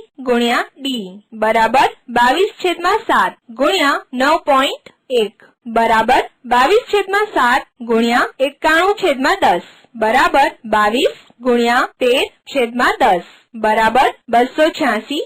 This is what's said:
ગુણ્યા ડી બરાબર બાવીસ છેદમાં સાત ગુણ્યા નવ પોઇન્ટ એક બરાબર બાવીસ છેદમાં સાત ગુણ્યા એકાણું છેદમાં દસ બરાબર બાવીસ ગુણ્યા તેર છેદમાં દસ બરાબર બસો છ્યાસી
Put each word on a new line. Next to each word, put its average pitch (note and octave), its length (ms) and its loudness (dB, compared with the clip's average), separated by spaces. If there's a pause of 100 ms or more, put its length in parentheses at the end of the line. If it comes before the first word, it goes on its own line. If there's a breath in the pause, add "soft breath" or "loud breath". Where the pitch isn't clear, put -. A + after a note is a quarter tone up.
(200)
ગુણ્યા B3 580 -2
ડી A3+ 440 -8 (120)
બરાબર A3+ 560 2 (200)
બાવીસ B3+ 420 2 (140)
છેદમાં F4 420 -2
સાત G#3 300 0 (120)
ગુણ્યા D4+ 640 0
નવ C4+ 240 2
પોઇન્ટ D4 560 -2 (160)
એક A3 340 -2 (240)
બરાબર A3+ 640 2 (160)
બાવીસ C4+ 480 2
છેદમાં G4+ 320 0
સાત C4+ 420 0 (140)
ગુણ્યા A#3 460 0 (120)
એકાણું D#4+ 560 0
છેદમાં D#4 460 0
દસ G3 200 2 (340)
બરાબર C#4 560 0 (140)
બાવીસ G#3+ 500 0 (240)
ગુણ્યા A#3+ 500 0 (100)
તેર C4+ 260 0 (300)
છેદમાં B3 460 -2
દસ B3 200 2 (340)
બરાબર A3 580 0 (160)
બસો B3+ 400 2
છ્યાસી C#4+ 560 -4